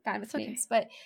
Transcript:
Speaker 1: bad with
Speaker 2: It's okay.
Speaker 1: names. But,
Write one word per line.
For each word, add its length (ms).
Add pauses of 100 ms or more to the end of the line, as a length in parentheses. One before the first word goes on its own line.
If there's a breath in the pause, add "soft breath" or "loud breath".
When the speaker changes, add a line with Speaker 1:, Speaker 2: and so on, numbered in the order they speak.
Speaker 1:
bad 160
with 80
Speaker 2:
It's 80
okay. 100
Speaker 1:
names. 240
But, 180 (180 loud breath)